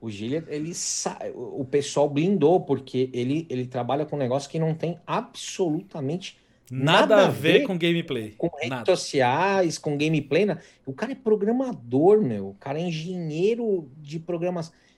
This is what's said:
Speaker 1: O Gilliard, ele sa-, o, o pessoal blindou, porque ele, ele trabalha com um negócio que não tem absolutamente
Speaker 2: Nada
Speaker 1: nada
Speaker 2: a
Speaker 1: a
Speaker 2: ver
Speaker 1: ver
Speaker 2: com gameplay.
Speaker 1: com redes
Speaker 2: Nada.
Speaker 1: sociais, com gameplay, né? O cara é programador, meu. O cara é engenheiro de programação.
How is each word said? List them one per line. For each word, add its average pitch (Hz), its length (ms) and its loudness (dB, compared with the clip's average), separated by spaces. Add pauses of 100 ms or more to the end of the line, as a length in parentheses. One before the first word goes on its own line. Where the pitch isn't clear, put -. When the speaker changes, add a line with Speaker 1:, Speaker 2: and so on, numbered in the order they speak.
Speaker 1:
O 113 80 -10
Gilliard, 113 400 -6
ele 151 240 -8
sa-, - 440 -6 (160)
o, - 280 -8
o 127 40 -6
pessoal 143 440 0
blindou, 165 500 4
porque 131 540 -2
ele, 135 360 -2
ele 127 160 -4
trabalha 127 400 -2
com 151 120 -6
um - 20 -4
negócio 135 300 -2
que 165 100 -4
não 160 140 0
tem 160 340 -6
absolutamente 170 1300 -4 (340)
Speaker 2:
Nada 165 440 4
Speaker 1:
nada - 0 -
Speaker 2:
a 190 120 8
Speaker 1:
a - 20 2
Speaker 2:
ver 165 300 4
Speaker 1:
ver 294 80 2
Speaker 2:
com 185 100 -2
gameplay. 160 600 -2
Speaker 1:
com - 100 -2
redes 160 220 -8
Speaker 2:
Nada. 127 160 -6 (100)
Speaker 1:
sociais, 160 840 2
com 147 200 -4
gameplay, 156 480 2
né? 180 120 0 (280)
O 135 80 -8
cara 240 200 -6
é - 20 -8
programador, 202 1080 2
meu. 104 280 -2
O 98 60 -12
cara 143 240 -6
é - 20 -4
engenheiro 175 1080 -2 (120)
de 151 180 -12
programação. 170 540 -6 (240)